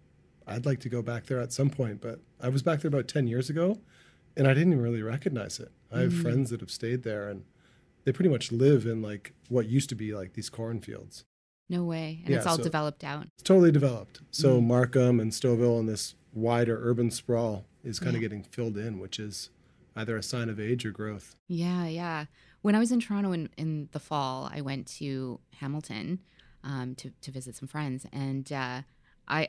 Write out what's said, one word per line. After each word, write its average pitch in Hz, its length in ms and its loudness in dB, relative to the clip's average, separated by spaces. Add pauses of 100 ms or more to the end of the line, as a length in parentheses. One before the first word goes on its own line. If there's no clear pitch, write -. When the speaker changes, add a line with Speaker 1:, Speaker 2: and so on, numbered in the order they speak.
(460)
Speaker 1:
I'd 120 200 -6
like 131 140 2
to - 80 -8
go 120 140 -2
back 117 240 -6
there 127 140 -2
at 123 120 -6
some 139 180 2
point, 117 300 -4
but 113 200 -10 (200)
I 123 80 -2
was 135 140 2
back 156 180 2
there 165 80 -2
about 143 200 0
ten 143 180 2
years 120 240 0
ago, 175 300 0 (560)
and 135 100 4
I 135 80 8
didn't 170 180 6
even 135 120 4
really 117 180 0
recognize 117 580 -4
it. - 100 -16 (200)
I 123 100 0
have 175 120 4
Speaker 2:
Mm. 170 100 -2
Speaker 1:
friends 123 280 2
that 117 100 -6
have 92 100 -12
stayed 120 320 -4
there, 104 260 -4
and 98 160 -10 (600)
they 135 80 4
pretty 180 180 4
much 127 220 0
live 123 340 6
in, 113 160 -2
like, 104 300 -10 (160)
what 120 200 2
used 135 220 2
to 123 40 -6
be, 107 200 -6
like, 95 200 -10
these 110 160 -8
cornfields. 113 760 -10 (440)
Speaker 2:
No 175 160 -2
way. 160 400 -6
And 143 100 2
it's 117 120 2
Speaker 1:
Yeah, 180 40 2
Speaker 2:
all 165 60 4
Speaker 1:
so 156 60 0
Speaker 2:
developed 151 420 -2
out. 139 200 -8 (100)
Speaker 1:
it's - 80 -20
totally 185 300 10
developed. 131 480 2 (100)
So 131 300 6
Speaker 2:
Mm. 117 60 6
Speaker 1:
Markham 123 540 6
and 110 120 0
Stouffville 120 460 2
and 113 100 0
this - 260 -4 (180)
wider 117 500 2
urban 117 280 2
sprawl 113 560 -2 (180)
is 113 160 -6
kinda 123 140 0
Speaker 2:
Yeah. 113 60 0
Speaker 1:
getting 104 220 -6
filled 113 360 -6
in, 110 200 -6
which 95 220 -10
is 107 300 -10 (440)
either 110 220 -4
a 104 60 -6
sign 120 260 -4
of 107 100 -6
age 110 280 -2
or 107 60 -4
growth. 107 440 -10 (120)
Speaker 2:
Yeah, 175 380 -2
yeah. 160 400 -6 (360)
When 208 120 2
I 214 40 4
was 226 140 2
in 240 80 2
Toronto 202 320 -2
in, 165 260 -4
in 156 340 -4
the 151 80 -6
fall, 135 500 -6
I 147 120 -8
went 135 240 -6 (120)
to 131 420 -6 (160)
Hamilton, 143 640 -6 (440)
um, 127 320 -6
to, - 140 -14 (100)
to - 100 -14
visit 127 260 -12
some 139 120 -12
friends. 139 440 -6
And, 135 380 -6
uh, 131 320 -6 (480)
I, 151 180 0